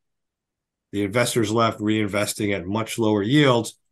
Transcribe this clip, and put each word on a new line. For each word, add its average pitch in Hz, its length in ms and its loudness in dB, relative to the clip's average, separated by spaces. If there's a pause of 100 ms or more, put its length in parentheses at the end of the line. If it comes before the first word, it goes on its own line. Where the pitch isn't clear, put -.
(920)
The 101 100 -2
investors 110 480 0
left 113 280 0
reinvesting 104 760 -2
at 87 100 -6
much 107 320 -6
lower 107 260 2
yields, 127 560 2 (120)